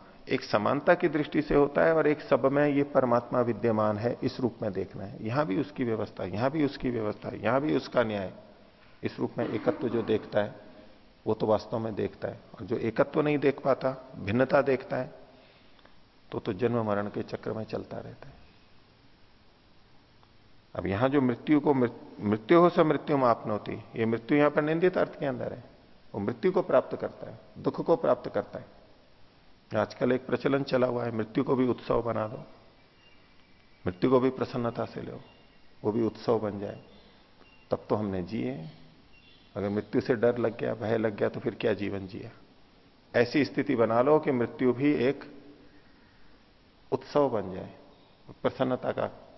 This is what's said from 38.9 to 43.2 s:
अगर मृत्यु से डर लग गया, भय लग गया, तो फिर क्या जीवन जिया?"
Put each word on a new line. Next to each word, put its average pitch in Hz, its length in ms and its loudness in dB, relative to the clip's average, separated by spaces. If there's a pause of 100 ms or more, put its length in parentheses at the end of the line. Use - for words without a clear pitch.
अगर 101 140 -4
मृत्यु 104 320 0
से 127 140 0
डर 117 220 2
लग 113 220 0
गया, 120 140 -2
भय 113 240 -2
लग 110 180 0
गया, 113 140 0
तो 113 100 -6
फिर 107 160 -4
क्या 113 180 0
जीवन 98 340 -4
जिया?" 113 220 -12 (880)